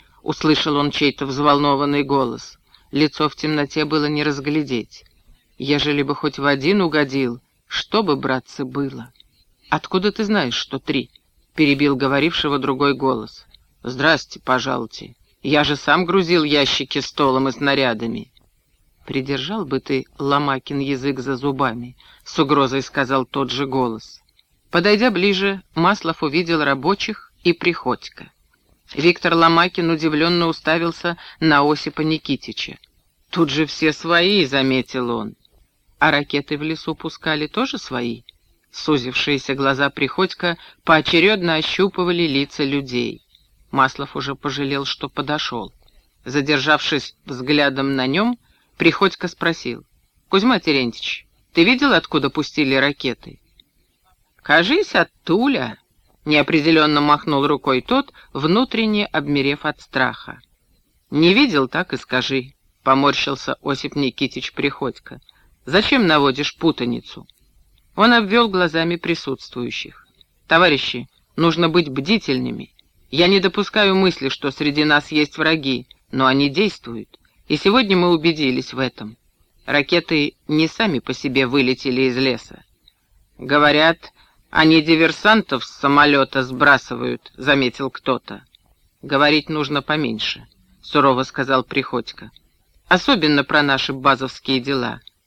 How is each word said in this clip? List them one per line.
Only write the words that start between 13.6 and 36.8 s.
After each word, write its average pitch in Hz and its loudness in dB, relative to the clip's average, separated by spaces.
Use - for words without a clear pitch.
«Здрасте, 139 -2
пожалуйте. 127 -6
Я 147 2
же 143 -2
сам 160 2
грузил 175 2
ящики 143 0
с - -6
толом 135 2
и 131 -2
снарядами». 120 -2
«Придержал 139 -6
бы 135 -2
ты, 135 -4
Ломакин, 143 -2
язык 135 -4
за 131 -4
зубами», — 127 -4
с - -16
угрозой 139 2
сказал 131 -2
тот 135 -4
же 135 -4
голос. 127 -4
Подойдя 208 4
ближе, 196 0
Маслов 170 0
увидел 160 0
рабочих 143 -2
и 170 4
Приходько. - -6
Виктор 170 2
Ломакин 165 4
удивленно 165 0
уставился 165 -2
на 151 4
Осипа 147 0
Никитича. 151 -4
«Тут 165 0
же 147 0
все 156 -2
свои», — 170 2
заметил 131 0
он. 110 -6
«А 156 2
ракеты 143 -2
в 147 -8
лесу 156 -6